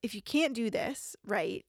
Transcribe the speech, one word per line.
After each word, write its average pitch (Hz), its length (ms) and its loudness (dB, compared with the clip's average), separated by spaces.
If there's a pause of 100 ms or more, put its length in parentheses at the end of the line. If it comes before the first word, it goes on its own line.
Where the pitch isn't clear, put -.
if 220 120 -4
you 202 60 -8
can't 294 320 4
do 226 160 0
this, - 560 -2
right, 185 440 -2